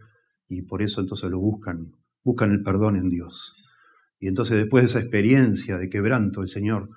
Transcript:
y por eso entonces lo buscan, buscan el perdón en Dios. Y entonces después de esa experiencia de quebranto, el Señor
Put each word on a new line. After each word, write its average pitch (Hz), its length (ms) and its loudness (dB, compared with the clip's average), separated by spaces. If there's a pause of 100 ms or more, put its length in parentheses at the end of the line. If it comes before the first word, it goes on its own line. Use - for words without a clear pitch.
(480)
y 90 140 -8
por 95 200 -6
eso 104 180 -2
entonces 92 300 -4
lo 92 80 -2
buscan, 90 540 -4 (300)
buscan 117 280 2
el 101 120 2
perdón 101 340 2
en 92 140 0
Dios. 87 440 -8 (640)
Y 95 100 -6
entonces 98 280 0
después 110 260 4
de 113 80 4
esa 113 100 0
experiencia 110 760 2
de 92 120 -6
quebranto, 101 540 0
el 90 60 -6
Señor 104 480 -4